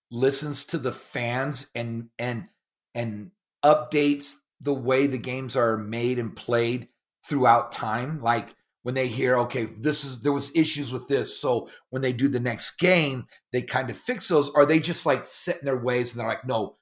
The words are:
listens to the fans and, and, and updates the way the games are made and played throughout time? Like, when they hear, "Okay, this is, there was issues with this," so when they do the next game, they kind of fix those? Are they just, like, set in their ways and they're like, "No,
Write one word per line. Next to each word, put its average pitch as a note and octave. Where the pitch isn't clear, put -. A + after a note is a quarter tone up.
listens C3+
to E3
the B2
fans B2+
and, A#2
and, A#2
and G#2+
updates D3
the C#3+
way C3
the B2+
games B2
are A2+
made A#2
and A2+
played A#2+
throughout A#2+
time? B2+
Like, A#2
when B2+
they C3
hear, B2+
"Okay, A#2+
this C3
is, B2+
there C#3+
was C#3
issues D3
with B2
this," C3
so B2+
when C3
they C3
do B2
the A#2+
next A#2+
game, D3+
they B2+
kind B2
of -
fix -
those? D3
Are D3
they D#3+
just, E3
like, C3+
set -
in C#3
their C3
ways B2
and A#2
they're A2+
like, A2+
"No, A2+